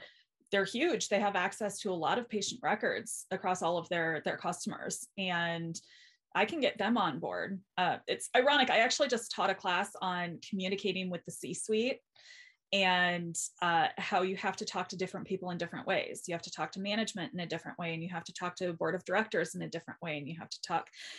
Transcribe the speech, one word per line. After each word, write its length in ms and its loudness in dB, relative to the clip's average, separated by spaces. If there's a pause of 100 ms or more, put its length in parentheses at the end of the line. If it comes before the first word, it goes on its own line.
(520)
they're 140 6
huge. 440 2
They 100 4
have 160 4
access 460 0
to 100 -2
a 140 -2
lot 120 4
of 100 -2
patient 360 -4
records 640 0
across 320 0
all 160 2
of 120 -2
their, 360 0
their 120 0
customers, 680 -4 (140)
and 600 -2 (540)
I 120 4
can 160 -2
get 180 2
them 180 4
on 220 2
board. 420 -4 (160)
Uh, 200 2 (100)
it's 280 -2
ironic. 360 6
I 80 6
actually 300 4
just 220 0
taught 200 2
a 40 0
class 360 0 (100)
on 380 -2 (100)
communicating 640 -2
with 140 -4
the 60 -8
C-suite 680 0 (720)
and, 640 4 (280)
uh, 240 4 (100)
how 240 2
you 140 2
have 220 -2
to 80 -4
talk 240 -2
to 80 -8
different 280 -4
people 240 -4
in 80 -4
different 300 -4
ways. 400 0
You 80 -2
have 80 -6
to 80 -12
talk 220 -4
to 60 -8
management 540 -2
in 60 -6
a 80 -4
different 320 -6
way, 160 -2
and 80 -4
you 60 -6
have 160 -6
to 80 -14
talk 240 -4
to 120 0
a 40 -2
board 200 0
of 120 -4
directors 500 0
in 80 -6
a 60 -6
different 340 -8
way, 160 -4
and 80 -8
you 100 -8
have 120 -12
to 120 -12
talk 260 -2 (320)